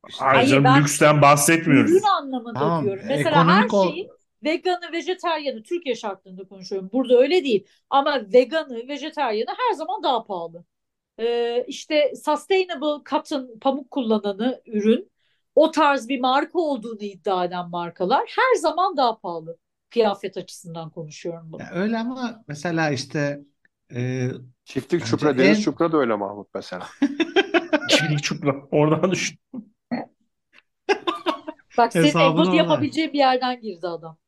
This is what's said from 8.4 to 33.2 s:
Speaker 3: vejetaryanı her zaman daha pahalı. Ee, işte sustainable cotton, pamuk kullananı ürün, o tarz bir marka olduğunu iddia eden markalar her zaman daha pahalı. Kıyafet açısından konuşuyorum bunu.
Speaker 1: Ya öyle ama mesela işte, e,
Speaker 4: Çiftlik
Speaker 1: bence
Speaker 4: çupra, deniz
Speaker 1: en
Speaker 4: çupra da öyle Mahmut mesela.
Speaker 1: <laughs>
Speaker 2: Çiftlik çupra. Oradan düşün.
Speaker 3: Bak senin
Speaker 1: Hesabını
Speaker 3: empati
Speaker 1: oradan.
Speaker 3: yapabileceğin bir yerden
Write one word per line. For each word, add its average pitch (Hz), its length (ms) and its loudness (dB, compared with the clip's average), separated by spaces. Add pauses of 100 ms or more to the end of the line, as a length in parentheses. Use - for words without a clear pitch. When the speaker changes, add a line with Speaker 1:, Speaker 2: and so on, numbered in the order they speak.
Speaker 3:
vejetaryanı 269 600 -6 (200)
her 415 60 0
zaman 320 280 -8
daha 247 220 -2
pahalı. 170 400 -10 (540)
Ee, 240 500 -2
işte 294 440 -2 (120)
sustainable 302 840 -2
cotton, 269 500 -6
pamuk 269 300 -2
kullananı 220 760 -2
ürün, 220 440 0 (440)
o 311 160 6
tarz 277 380 2
bir 269 100 -2
marka 277 400 0
olduğunu 233 440 -4
iddia 190 420 -4
eden 180 240 -8
markalar 180 580 -2 (100)
her 494 240 4
zaman 330 360 0
daha 233 220 0
pahalı. 165 380 -10 (320)
Kıyafet 202 480 -2
açısından 165 540 -14
konuşuyorum 165 640 -14
bunu. - 60 -16
Speaker 1:
Ya - 120 -14
öyle 208 260 -4
ama 247 500 -8
mesela 160 440 -2
işte, 143 500 -4 (520)
e, 127 360 -4 (360)
Speaker 4:
Çiftlik 135 400 -4
Speaker 1:
bence - 0 -
Speaker 4:
çupra, 139 320 0
deniz 208 220 6
Speaker 1:
en - 20 -2
Speaker 4:
çupra 165 300 0
da 156 60 2
öyle 117 180 2
Mahmut 101 400 -8
mesela. 92 320 -10 (720)
Speaker 1:
<laughs> 302 280 -4
Speaker 2:
Çiftlik 147 360 0
çupra. 143 320 -4 (160)
Oradan 156 400 2
düşün. - 280 -6 (2500)
Speaker 3:
Bak 233 160 4
senin 160 240 4
Speaker 1:
Hesabını - 20 2
Speaker 3:
empati 170 360 4
Speaker 1:
oradan. - 0 -
Speaker 3:
yapabileceğin 269 580 0
bir 285 40 -4
yerden 254 440 0